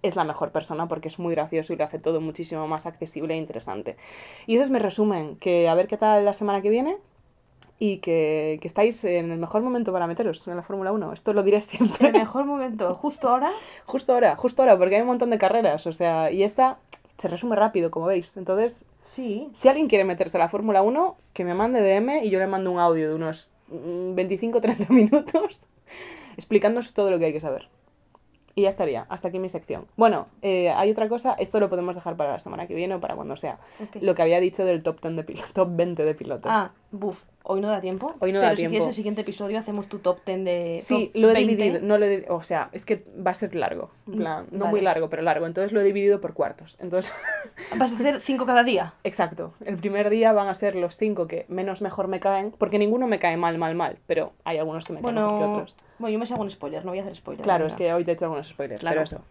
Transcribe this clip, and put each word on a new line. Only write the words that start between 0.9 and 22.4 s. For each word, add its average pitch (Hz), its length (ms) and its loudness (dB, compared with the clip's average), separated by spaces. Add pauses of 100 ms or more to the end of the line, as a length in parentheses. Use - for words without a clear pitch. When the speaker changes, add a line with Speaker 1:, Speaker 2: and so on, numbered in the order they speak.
Speaker 1:
es 156 100 -10
muy 170 160 -2
gracioso 156 400 -2
y 151 40 -6
lo 147 60 0
hace 156 140 -6
todo 160 240 0
muchísimo 160 460 -8
más 156 180 -6
accesible 160 480 -8
e 160 40 -4
interesante. 151 600 -10 (480)
Y 226 100 0
ese 269 100 4
es 262 40 -2
mi 262 80 2
resumen, 196 600 0
que 175 300 4
a 160 60 4
ver 185 140 4
qué 208 100 -4
tal 208 280 6
la 202 100 4
semana 202 260 -2
que 202 80 0
viene 277 280 2 (800)
y 202 180 0
que, 156 640 0
que 175 60 -10
estáis 226 360 2
en 175 280 0
el 165 80 -4
mejor 214 240 0
momento 240 280 -2
para 180 140 0
meteros 170 420 -4
en 175 80 -8
la 175 60 -6
Fórmula 190 300 -4
uno. 208 200 -2
Esto 202 220 -4
lo 202 80 4
diré 202 200 4
siempre. - 480 2
Speaker 2:
El - 40 2
mejor 277 320 2
momento, 254 480 -4
justo 285 360 -2
ahora. 262 200 2 (380)
Speaker 1:
Justo 262 260 0
ahora, 226 220 6
justo - 260 0
ahora, 202 160 10
porque 185 200 4
hay 220 40 4
un 247 60 0
montón 240 240 0
de 220 80 0
carreras, 190 480 2
o 165 40 -4
sea, 160 380 0
y 190 140 0
esta 262 340 2 (400)
se 180 120 -4
resume 214 260 -4
rápido, 196 360 2
como 165 160 -4
veis. 185 300 -2
Entonces, 196 480 -2 (200)
Speaker 2:
Sí. 254 480 -8
Speaker 1:
si - 160 2
alguien 294 180 2
quiere 196 160 6
meterse 180 320 -2
a 180 40 2
la 165 100 4
Fórmula 202 320 2
uno, 294 340 2 (180)
que 180 120 -4
me 175 80 -2
mande 226 260 2
D 196 160 6
M 254 300 0
y 208 60 0
yo 185 80 2
le 190 80 2